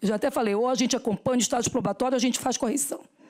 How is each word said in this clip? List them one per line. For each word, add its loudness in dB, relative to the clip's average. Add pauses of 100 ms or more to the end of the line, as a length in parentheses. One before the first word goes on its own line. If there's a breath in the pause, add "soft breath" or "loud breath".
Eu -2
já 2
até 0
falei, 0
ou 2
a 2
gente 2
acompanha 0
o 2
estágio 0
probatório, 0
ou 2
a 2
gente 2
faz -2
correção. -2 (300 loud breath)